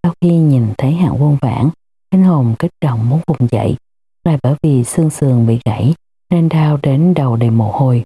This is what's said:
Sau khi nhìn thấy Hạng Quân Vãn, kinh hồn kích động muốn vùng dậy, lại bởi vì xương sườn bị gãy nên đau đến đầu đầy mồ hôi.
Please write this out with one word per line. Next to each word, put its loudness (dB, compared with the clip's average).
Sau -2
khi 2
nhìn 2
thấy -2
Hạng 0
Quân 2
Vãn, -2
kinh 2
hồn 2
kích -2
động -2
muốn 2
vùng 0
dậy, -2
lại 0
bởi 2
vì 2
xương -2
sườn 0
bị 0
gãy 0
nên 2
đau 0
đến 2
đầu 0
đầy 0
mồ 0
hôi. 0